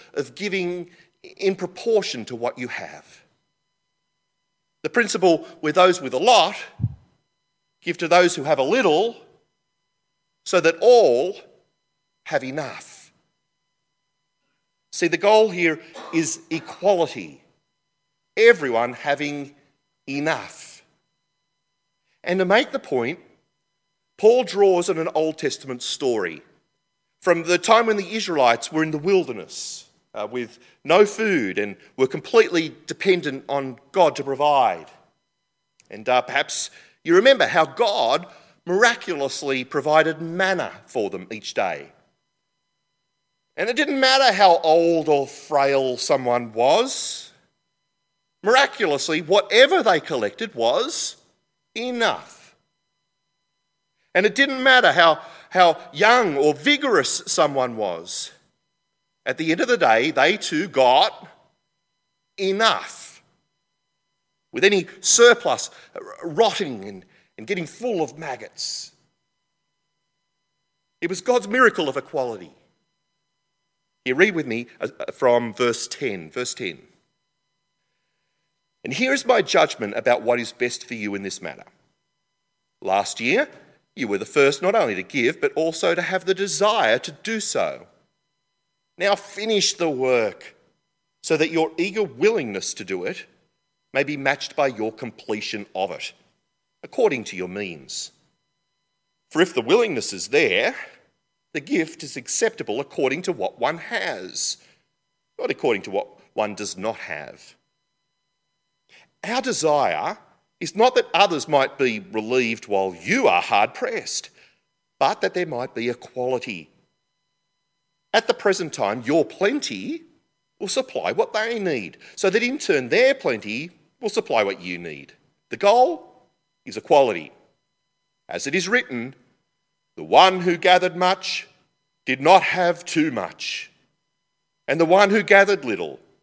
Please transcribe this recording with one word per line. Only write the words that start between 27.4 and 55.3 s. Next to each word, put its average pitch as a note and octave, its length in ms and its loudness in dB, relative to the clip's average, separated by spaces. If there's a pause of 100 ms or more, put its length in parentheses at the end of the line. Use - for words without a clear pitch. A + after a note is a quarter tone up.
the F3 140 0
time A3+ 280 4
when A3 100 2
the F#3+ 180 -6
Israelites C#3+ 560 2
were D#3 140 -2
in D#3+ 80 -4
the D3+ 60 -6
wilderness, D3 880 -4 (280)
uh, G#2+ 160 -8
with A#2+ 300 -10 (240)
no F3+ 220 6
food F#3 520 -2
and G#2 200 -6 (180)
were C3 100 2
completely E3 720 2 (100)
dependent D3 600 -2
on C3+ 320 -6 (140)
God D#3+ 240 4
to C#3+ 80 -8
provide. C3 640 0 (1000)
And, G#2+ 200 -8
uh, B2 120 4
perhaps - 480 -4 (360)
you E3 100 4
remember G#3+ 320 6
how D#3+ 160 2
God D#3+ 640 0 (360)
miraculously D#3 1000 0
provided D3+ 580 0
manna E3+ 640 -4
for G#2+ 240 -4
them F#2 220 -10
each A2 220 -14
day. D#2+ 400 -6 (1600)
And G3+ 140 -4
it A#3+ 80 -4
didn't C#4 240 -2
matter C4 320 4
how F#3 240 6
old E3 500 4
or C#3 220 2
frail C#3 640 0
someone A#2+ 560 0
was. D3+ 800 0 (1120)
Miraculously, F#3+ 800 2
whatever G#3+ 600 4
they F#3+ 200 2
collected C#3 540 -4
was C#3+ 600 -2 (580)
enough. A#3 640 -4 (1800)
And F#3+ 100 2
it G#3 80 0
didn't C4+ 300 0
matter B3+ 280 6
how, E3 320 4 (280)